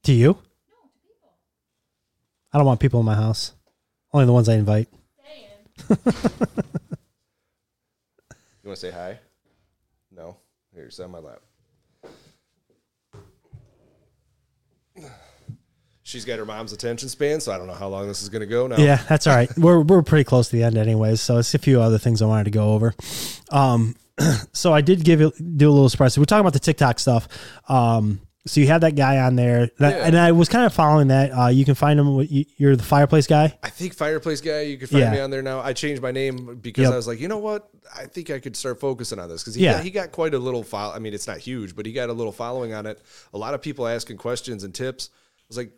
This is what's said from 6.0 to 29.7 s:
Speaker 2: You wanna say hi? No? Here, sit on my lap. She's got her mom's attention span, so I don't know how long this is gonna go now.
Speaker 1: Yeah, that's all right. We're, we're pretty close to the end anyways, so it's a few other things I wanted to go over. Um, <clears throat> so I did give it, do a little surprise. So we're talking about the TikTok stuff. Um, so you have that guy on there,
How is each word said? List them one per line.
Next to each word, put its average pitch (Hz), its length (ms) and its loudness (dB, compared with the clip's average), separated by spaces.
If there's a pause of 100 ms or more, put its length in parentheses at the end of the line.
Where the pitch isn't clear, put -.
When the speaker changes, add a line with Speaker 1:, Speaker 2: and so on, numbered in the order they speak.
Speaker 2:
You 101 40 -16
wanna 95 80 -14
say 90 140 -12
hi? 90 280 -16 (960)
No? 85 220 -20 (360)
Here, 80 160 -20
sit - 140 -20
on 90 80 -20
my 87 80 -20
lap. 71 220 -20 (4000)
She's 120 200 -16
got 113 160 -8
her 110 60 -10
mom's 107 260 -12
attention 117 380 -10
span, 147 320 -4
so 117 100 -6
I 95 60 -6
don't 90 100 -12
know 95 60 -14
how 101 160 -10
long 98 180 -8
this 101 140 -10
is 101 80 -14
gonna 107 160 -8
go 120 220 -2
now. 123 100 -2
Speaker 1:
Yeah, 143 320 4
that's 156 180 0
all 143 80 4
right. 123 220 2
We're, 170 240 6
we're 175 200 4
pretty 151 220 2
close 123 260 2
to - 60 -4
the 117 80 2
end 117 140 0
anyways, 110 420 0
so 120 200 0
it's 113 140 -2
a 127 60 0
few 127 220 4
other 113 160 4
things 110 240 0
I 110 40 2
wanted 110 200 2
to 104 60 -2
go 107 220 2
over. 110 200 0 (580)
Um, 120 460 2 (260)
<clears throat> 143 300 0
so - 200 0
I 151 60 6
did 170 240 2
give 160 160 4
it, 156 380 0
do 147 120 6
a 147 40 6
little 139 160 6
surprise. 131 240 2
So 139 80 2
we're 147 40 6
talking 208 160 2
about 180 120 2
the 131 60 0
TikTok 139 400 0
stuff. 120 280 0 (400)
Um, 117 540 0 (240)
so - 140 -2
you 143 80 6
have 165 140 4
that 160 140 2
guy 135 240 2
on 127 180 2
there, 120 400 2